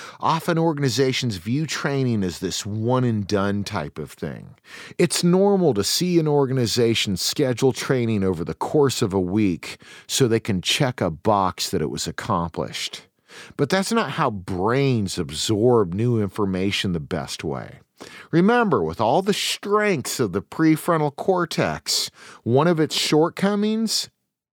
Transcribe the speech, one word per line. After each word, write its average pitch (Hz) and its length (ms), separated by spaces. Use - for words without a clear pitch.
Often 160 360
organizations 135 800
view 120 300
training 131 560
as 87 160
this 90 260
one-and-done 104 1000
type 78 340
of 76 140
thing. - 420
It's - 260
normal 190 500
to 143 80
see 175 380
an 156 80
organization 120 880
schedule 127 560
training 117 500
over 90 220
the 80 100
course - 480
of 95 100
a 98 80
week 92 600
so - 220
they 113 100
can 95 240
check - 380
a 87 100
box 95 600
that 85 120
it 69 80
was 65 160
accomplished. - 960
But 139 120
that's 190 220
not 226 220
how 147 180
brains 104 880
absorb 98 760
new 113 300
information 98 720
the 82 80
best 69 420
way. 65 380
Remember, 190 540
with 82 160
all 131 220
the 196 120
strengths 202 840
of 104 120
the 98 80
prefrontal 156 760
cortex, 165 960
one 135 240
of 170 100
its 147 160
shortcomings, 208 1120